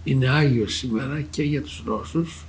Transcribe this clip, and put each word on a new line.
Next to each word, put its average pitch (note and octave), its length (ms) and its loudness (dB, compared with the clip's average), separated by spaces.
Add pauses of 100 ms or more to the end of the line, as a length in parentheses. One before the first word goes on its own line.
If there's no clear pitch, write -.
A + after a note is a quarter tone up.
Είναι C3 240 2
άγιος C3 460 4
σήμερα C3 460 -4
και D3+ 220 -4
για D3 200 0
τους - 240 -12
Ρώσους, C3 640 -4